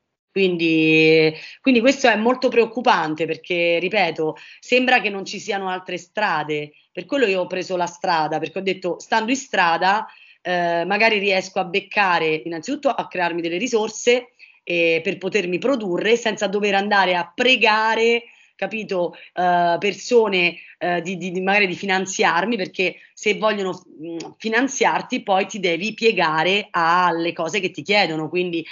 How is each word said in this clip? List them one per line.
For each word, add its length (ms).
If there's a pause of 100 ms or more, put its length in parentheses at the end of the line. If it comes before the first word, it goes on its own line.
(300)
Quindi, 1000 (300)
quindi 180
questo 280
è 80
molto 320
preoccupante 760
perché, 540
ripeto, 580 (240)
sembra 400
che 80
non 160
ci 160
siano 300
altre 260
strade. 760 (200)
Per 140
quello 180
io 180
ho 40
preso 300
la 100
strada, 520
perché 200
ho 40
detto, 380
stando 300
in 60
strada, 680 (420)
eh, 380
magari 320
riesco 400
a 60
beccare, 800
innanzitutto 440
a 180
crearmi 360
delle 160
risorse, 720 (340)
eh, 400
per 140
potermi 400
produrre 580
senza 300
dover 280
andare 400
a 200
pregare, 880 (320)
capito, 580 (200)
eh, 440
persone, 800 (220)
eh, 240
di, 160
di, 120
di 100
magari 260
di 80
finanziarmi, 840
perché 400 (160)
se 220
vogliono, 440 (240)
mm, 140 (220)
finanziarti 840
poi 240
ti 140
devi 320
piegare 800
alle 640
cose 260
che 100
ti 120
chiedono, 480
quindi 420